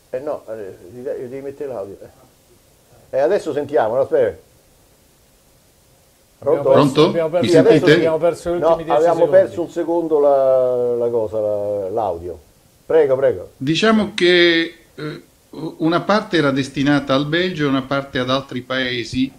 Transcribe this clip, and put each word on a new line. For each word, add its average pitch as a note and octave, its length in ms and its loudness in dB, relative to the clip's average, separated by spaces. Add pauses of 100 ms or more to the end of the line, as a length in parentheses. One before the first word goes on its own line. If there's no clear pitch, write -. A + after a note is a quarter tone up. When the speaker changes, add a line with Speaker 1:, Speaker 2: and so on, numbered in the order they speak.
(100)
Speaker 1:
Eh B2+ 100 -6
no, C#3+ 280 -8
eh, G#2 280 -12 (140)
devi, B2 380 -10
devi C3+ 120 -12
mettere C#3 320 -12
l'audio. G2+ 240 -10 (1120)
Eh, C3 80 -4
adesso E3 340 0
sentiamo, B2+ 420 -2
no, C3+ 80 0
aspetta. B2+ 400 0 (2000)
Speaker 2:
Abbiamo - 240 0
Speaker 1:
Pronto? C3 80 2
Speaker 2:
perso, C3+ 220 4
Speaker 3:
Pronto? D3+ 160 4
Speaker 2:
abbiamo D#3+ 220 -2
perso, F3 160 0
Speaker 3:
Mi - 40 0
Speaker 1:
Sì, D#3+ 60 6
adesso D3+ 160 6
Speaker 3:
sentite? D#3 240 6
Speaker 2:
abbiamo D#3+ 220 0
perso E3 320 -2
gli - 40 -2
ultimi E3 160 0
Speaker 1:
No, E3 60 2
Speaker 2:
dieci D#3+ 160 -6
Speaker 1:
avevamo E3 220 2 (100)
Speaker 2:
secondi. E3+ 120 4
Speaker 1:
perso F3+ 260 2
un D#3 80 -8
secondo E3 500 0
la, C3 760 2
la A#2+ 120 0
cosa, A2 320 -2
la, G#2 500 -4
l'audio. F2 480 -6 (480)
Prego, C#3+ 300 2
prego. A#2+ 400 0
Speaker 3:
Diciamo G3+ 580 0
che, F3 600 2 (200)
eh, D3+ 280 -14 (280)
una E3 520 -4
parte G3+ 340 0
era D3 140 2
destinata C3+ 640 0
al C#3+ 120 0
Belgio E3 380 -2
e C#3+ 40 0
una C3+ 140 -2
parte C#3 360 -6
ad B2+ 120 -4
altri C3 300 -4
paesi, B2+ 800 -4